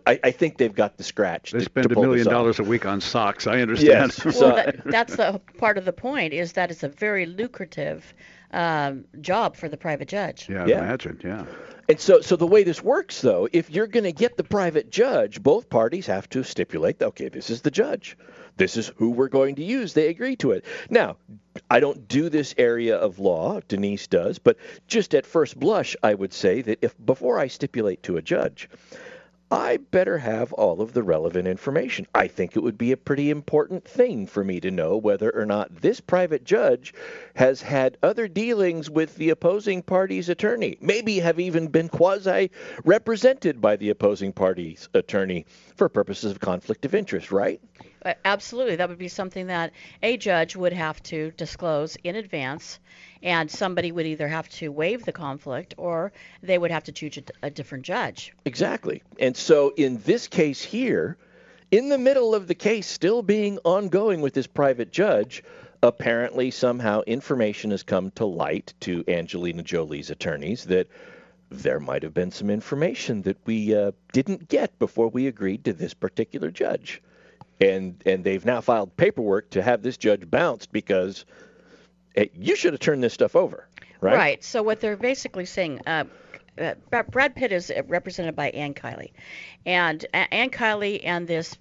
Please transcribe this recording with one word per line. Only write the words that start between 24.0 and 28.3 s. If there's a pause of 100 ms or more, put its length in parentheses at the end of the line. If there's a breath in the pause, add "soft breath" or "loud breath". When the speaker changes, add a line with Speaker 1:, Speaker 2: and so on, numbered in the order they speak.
Speaker 1:
does.
But (300 loud breath)
just
at
first
blush,
I
would
say
that
if, (100)
before
I
stipulate
to
a
judge, (840 loud breath)